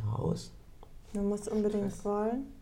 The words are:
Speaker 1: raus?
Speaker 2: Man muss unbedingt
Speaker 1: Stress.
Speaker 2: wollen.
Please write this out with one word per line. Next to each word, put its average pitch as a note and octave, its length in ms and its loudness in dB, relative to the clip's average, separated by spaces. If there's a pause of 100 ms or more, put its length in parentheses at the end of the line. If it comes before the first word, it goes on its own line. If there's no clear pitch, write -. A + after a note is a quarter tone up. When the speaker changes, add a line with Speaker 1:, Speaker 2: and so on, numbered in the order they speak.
(160)
Speaker 1:
raus? - 360 0 (600)
Speaker 2:
Man G3+ 140 2
muss G#3 200 0
unbedingt G#3 440 4
Speaker 1:
Stress. - 120 -8
Speaker 2:
wollen. G#3+ 420 2 (160)